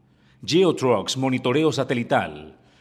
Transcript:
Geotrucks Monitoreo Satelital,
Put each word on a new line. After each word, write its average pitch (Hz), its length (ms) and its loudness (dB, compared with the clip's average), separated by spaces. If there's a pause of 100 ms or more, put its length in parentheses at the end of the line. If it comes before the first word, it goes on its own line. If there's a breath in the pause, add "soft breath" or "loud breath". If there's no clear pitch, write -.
(420 soft breath)
Geotrucks 131 720 2
Monitoreo 131 540 0
Satelital, 120 880 -2 (240 soft breath)